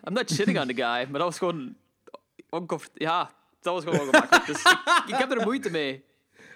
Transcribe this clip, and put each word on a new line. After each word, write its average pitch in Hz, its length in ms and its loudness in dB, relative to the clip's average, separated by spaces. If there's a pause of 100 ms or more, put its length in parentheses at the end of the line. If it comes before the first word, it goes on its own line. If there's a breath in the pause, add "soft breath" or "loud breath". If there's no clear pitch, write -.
I'm 180 60 -4
not 247 180 -2
shitting 180 280 2
on 139 80 -2
the 127 60 -2
guy, 127 100 -2 (260)
maar - 20 -12
dat 143 100 -2
was 170 160 -2
gewoon 165 380 -4 (760)
oncomfort-, 165 440 -6
ja, 160 360 -2 (320)
dat 175 120 -2
was 175 100 -4
gewoon 165 160 0
ongemakkelijk. 302 460 4
Dus - 160 -6
ik, 339 460 4
ik - 80 -4
heb 269 160 0
er 233 120 0
moeite 247 260 -2
mee. 143 340 -4 (520 loud breath)